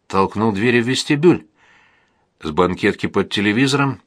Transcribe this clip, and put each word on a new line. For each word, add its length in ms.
Толкнул 460
двери 280
в 80
вестибюль. 580
С 100
банкетки 560
под 240
телевизором 760